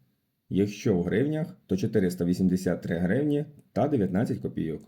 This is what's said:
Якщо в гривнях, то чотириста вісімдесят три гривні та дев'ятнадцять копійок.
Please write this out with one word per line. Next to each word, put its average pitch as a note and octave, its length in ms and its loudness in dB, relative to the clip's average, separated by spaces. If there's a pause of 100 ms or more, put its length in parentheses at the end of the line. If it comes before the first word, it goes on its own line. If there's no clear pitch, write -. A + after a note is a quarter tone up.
(480)
Якщо G2+ 500 2
в E2+ 40 0
гривнях, C#3+ 540 0 (100)
то F#2+ 100 0
чотириста F#2 480 0
вісімдесят F2+ 580 2
три E2+ 160 -4
гривні C#3+ 460 0 (280)
та D3 160 2
дев'ятнадцять A2 500 0
копійок. D#2+ 500 -4